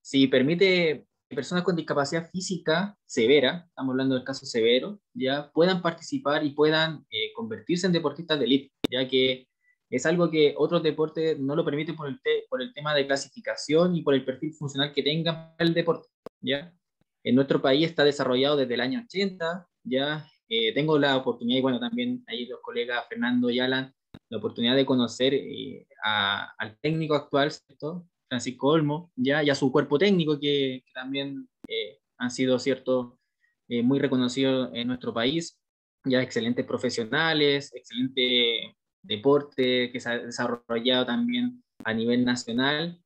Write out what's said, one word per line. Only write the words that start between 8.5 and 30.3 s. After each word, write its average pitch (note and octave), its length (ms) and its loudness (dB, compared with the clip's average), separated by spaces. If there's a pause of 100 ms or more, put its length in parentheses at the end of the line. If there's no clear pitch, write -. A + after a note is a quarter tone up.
ya B2+ 160 -2
que B2+ 400 0 (420)
es B2 180 -2
algo E3+ 220 2
que D#3 300 4
otros D#3+ 240 2
deportes D#3 560 0
no C#3 160 -2
lo E3 100 0
permiten D#3 300 -4
por D3+ 140 -10
el B2+ 120 -10
te-, D3+ 300 -2
por B2+ 100 -4
el B2 140 -10
tema D3 220 -2
de C#3 100 2
clasificación C#3 880 0
y D#3 80 -2
por C#3+ 120 4
el C3+ 100 2
perfil D3+ 280 -6
funcional C#3+ 400 -6
que C3 120 -2
tengan D#3+ 520 -2
para E3+ 120 2
el E3+ 40 2
deporte, E3 360 -2 (320)
¿ya? C#3 340 -6 (520)
En A#2+ 100 4
nuestro C#3 260 2
país D3 260 4
está D#3 160 2
desarrollado C#3 540 2
desde B2 160 0
el A#2+ 80 -2
año B2+ 200 -4
ochenta, F#3 640 -6 (160)
¿ya? C#3+ 460 -2 (180)
Eh, A2+ 280 0
tengo D3+ 240 2
la C#3+ 180 4
oportunidad, B2 420 0
y B2+ 40 0
bueno, B2+ 180 0
también B2 460 -4
ahí A#2 180 -8
los A#2+ 160 -12
colegas A#2+ 480 -6
Fernando B2 400 0
y A#2+ 120 0
Alan, C3 340 -2 (340)
la A#2 80 -10
oportunidad A#2 400 0
de C3+ 80 6
conocer, B2+ 480 2
eh, - 540 -6 (180)
a, G2+ 540 0
al A2 220 -10
técnico D#3 340 0
actual, C#3+ 360 0
¿cierto? - 560 -12 (220)
Francisco B2+ 400 -2
Olmo, D3+ 480 2
¿ya? C#3 260 2
Y D3 60 2
a C#3 60 4
su C#3 180 2
cuerpo B2 240 2
técnico D#3+ 420 4